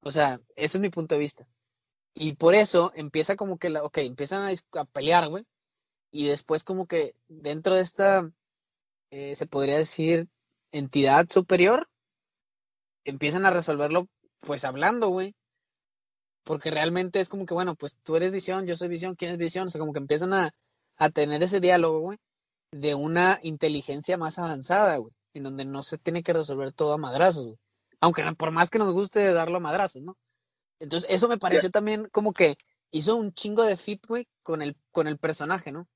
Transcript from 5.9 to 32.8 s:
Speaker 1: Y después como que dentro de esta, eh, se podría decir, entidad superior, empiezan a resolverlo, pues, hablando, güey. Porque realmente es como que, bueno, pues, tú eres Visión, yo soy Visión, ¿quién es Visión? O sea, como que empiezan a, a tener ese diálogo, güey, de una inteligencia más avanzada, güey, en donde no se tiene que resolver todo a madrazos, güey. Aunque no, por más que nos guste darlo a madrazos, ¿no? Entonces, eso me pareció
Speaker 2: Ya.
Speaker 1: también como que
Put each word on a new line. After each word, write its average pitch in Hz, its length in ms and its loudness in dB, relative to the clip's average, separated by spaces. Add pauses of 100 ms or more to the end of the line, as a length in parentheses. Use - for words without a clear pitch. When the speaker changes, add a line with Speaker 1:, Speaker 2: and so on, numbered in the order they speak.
Speaker 1:
Y 147 160 -4
después 147 360 -2
como 185 240 -6
que 156 260 -2 (140)
dentro 156 460 -2
de 185 80 4
esta, 190 500 2 (760)
eh, 139 260 -10
se - 100 -6
podría 139 320 0
decir, 165 500 0 (440)
entidad 139 580 4
superior, 190 580 4 (1160)
empiezan 147 400 -4
a 196 60 8
resolverlo, 165 580 0 (320)
pues, 139 240 -8
hablando, 185 440 0
güey. 185 260 -4 (1120)
Porque 156 260 -6
realmente 175 500 0
es 185 80 -2
como 196 180 -10
que, 170 80 -6
bueno, 175 200 -2
pues, - 280 -12
tú 160 140 -2
eres 185 160 0
Visión, 190 340 -4
yo 170 100 -4
soy 175 120 -6
Visión, 180 260 -6
¿quién 175 180 -8
es 175 60 -8
Visión? 170 300 -4
O - 20 -8
sea, 165 80 -10
como 151 140 -6
que 151 80 -6
empiezan 151 320 0
a, 180 180 4 (460)
a 156 140 4
tener 151 320 0
ese 185 180 0
diálogo, 170 400 4
güey, 190 180 -8 (540)
de 147 220 -2
una 170 480 4
inteligencia 151 760 -4
más 160 200 -6
avanzada, 170 600 2
güey, 117 140 -10 (220)
en 143 100 -12
donde 135 200 -8
no 139 180 -8
se 160 160 -8
tiene 170 240 -4
que 170 100 -2
resolver 143 400 -4
todo 147 220 0
a - 40 -4
madrazos, 151 480 0
güey. 110 120 -18 (420)
Aunque 165 240 4
no, 165 120 -4
por 160 160 -2
más 170 180 2
que 226 80 0
nos 202 140 2
guste 196 400 2
darlo 170 260 0
a - 20 -2
madrazos, 151 420 -4
¿no? 180 140 -18 (640)
Entonces, 160 320 -6
eso 190 160 4
me 233 100 0
pareció 180 300 2
Speaker 2:
Ya. 180 40 -6
Speaker 1:
también 214 400 -2
como 208 200 0
que 156 240 4 (360)